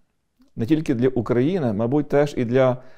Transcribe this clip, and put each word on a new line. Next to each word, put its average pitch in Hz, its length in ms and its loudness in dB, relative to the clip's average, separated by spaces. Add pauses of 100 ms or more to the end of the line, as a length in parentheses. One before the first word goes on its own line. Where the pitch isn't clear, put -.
(560)
Не 117 100 -4
тільки 156 280 0
для 120 140 2
України, 127 640 0
мабуть, 123 360 -2
теж 143 280 2
і 123 80 0
для 127 380 2 (140)